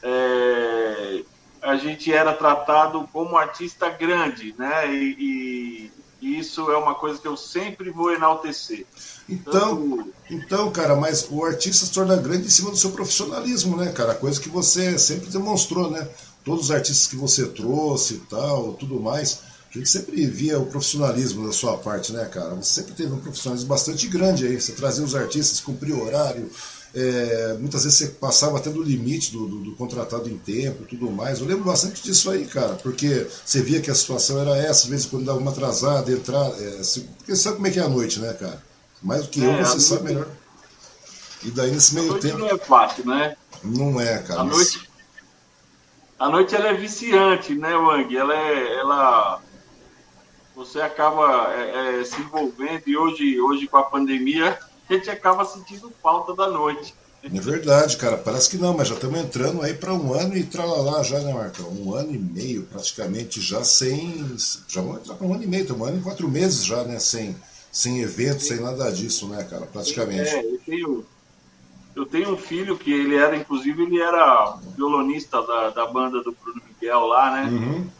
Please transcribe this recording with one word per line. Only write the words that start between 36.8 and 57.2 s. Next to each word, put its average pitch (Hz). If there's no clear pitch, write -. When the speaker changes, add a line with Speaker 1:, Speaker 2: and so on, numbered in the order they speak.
Speaker 2:
se, -
porque -
sabe 202
como 196
é -
que 185
é -
a 151
noite, 117
né, 113
cara? 82
Mais 120
do -
que 135
Speaker 1:
É, 143
Speaker 2:
eu, 185
você -
Speaker 1:
a 135
Speaker 2:
sabe -
Speaker 1:
noite -
Speaker 2:
melhor. -
E 117
daí 127
nesse 147
Speaker 1:
a 156
Speaker 2:
meio 160
Speaker 1:
noite 127
Speaker 2:
tempo -
Speaker 1:
não 214
é 196
fácil, -
né? 147
Speaker 2:
Não 127
é, 117
cara, 85
Speaker 1:
A -
Speaker 2:
mas -
Speaker 1:
noite... -
a 131
noite 185
ela 214
é 208
viciante, 196
né, 160
Wang? 143
Ela 139
é, 139
ela... 127
Você 127
acaba, 151
é, 127
é, 123
se 143
envolvendo 147
e 143
hoje, 147
hoje 139
com 139
a 139
pandemia, 139
a 185
gente 190
acaba 190
sentindo 202
falta 175
da 190
noite. 151